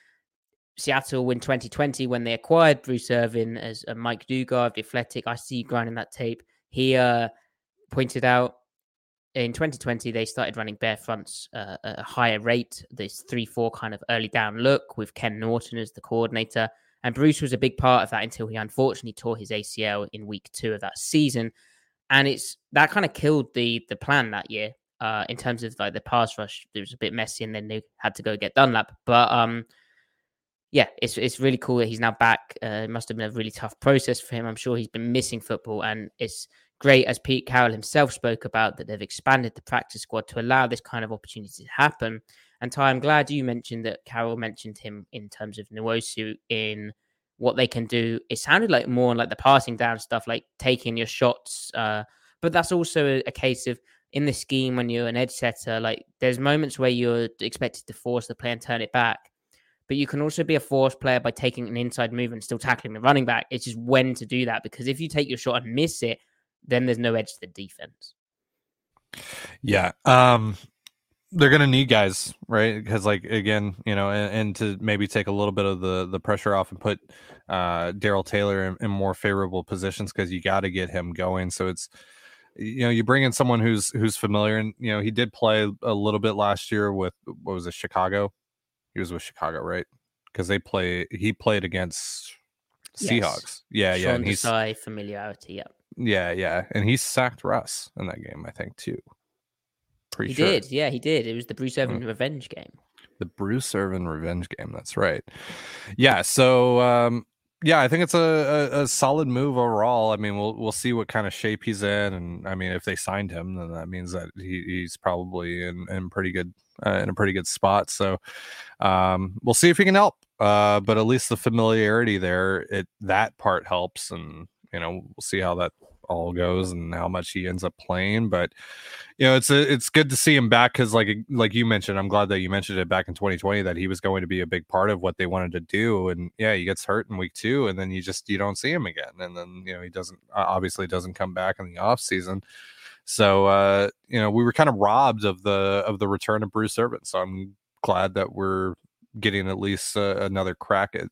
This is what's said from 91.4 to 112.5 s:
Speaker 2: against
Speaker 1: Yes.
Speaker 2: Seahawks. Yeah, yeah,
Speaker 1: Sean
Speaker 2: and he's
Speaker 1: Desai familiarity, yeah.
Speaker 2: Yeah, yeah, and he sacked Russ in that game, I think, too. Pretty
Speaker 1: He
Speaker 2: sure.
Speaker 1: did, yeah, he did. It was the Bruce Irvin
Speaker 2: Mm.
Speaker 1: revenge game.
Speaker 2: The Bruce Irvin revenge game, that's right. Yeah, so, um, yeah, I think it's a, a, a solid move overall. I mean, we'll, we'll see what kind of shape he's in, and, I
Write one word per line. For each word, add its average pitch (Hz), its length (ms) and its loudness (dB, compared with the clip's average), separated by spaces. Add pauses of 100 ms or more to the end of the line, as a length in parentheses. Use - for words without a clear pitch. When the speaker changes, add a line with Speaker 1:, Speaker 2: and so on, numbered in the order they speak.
Speaker 2:
against 90 640 -6 (640)
Speaker 1:
Yes. 196 140 -2
Speaker 2:
Seahawks. 98 580 -2
Yeah, 95 260 2
yeah, 92 120 0
Speaker 1:
Sean 104 80 2
Speaker 2:
and 120 100 -2
he's 101 160 0
Speaker 1:
Desai 110 360 -2
familiarity, 104 800 -12
yeah. - 120 -12 (300)
Speaker 2:
Yeah, 98 340 2
yeah, 90 400 -2
and 101 160 2
he 123 80 6
sacked - 480 -2
Russ - 540 -4
in 95 100 -8
that - 140 -10
game, - 260 -16
I - 40 -14
think, - 260 -12
too. - 240 -10 (1080)
Pretty - 220 -6
Speaker 1:
He - 40 -6
Speaker 2:
sure. 160 100 4
Speaker 1:
did, 151 240 0
yeah, 139 180 0
he 123 100 -6
did. 135 280 0
It 113 60 -6
was 120 120 -8
the - 80 -12
Bruce 131 240 -6
Irvin 123 220 -2
Speaker 2:
Mm. 123 80 -8
Speaker 1:
revenge 127 400 -6
game. - 240 -18 (480)
Speaker 2:
The 95 60 -4
Bruce 101 500 -4
Irvin 92 320 -2
revenge 82 420 -4
game, - 240 -12
that's - 220 -12
right. 98 280 0 (720)
Yeah, 120 240 6
so, 127 580 6
um, 120 460 4 (380)
yeah, 156 180 6
I 127 60 6
think 160 160 2
it's - 100 -2
a, 151 600 4
a, 143 100 2
a 135 40 0
solid 143 400 2
move 127 300 0
overall. 113 540 4
I 107 60 0
mean, 104 200 -2
we'll, 107 180 -2
we'll 110 160 -4
see 123 220 -2
what 113 140 -2
kind 104 200 -2
of 95 60 -6
shape 107 300 -4
he's 104 200 -4
in, 101 300 0
and, 87 340 -10
I 95 80 -6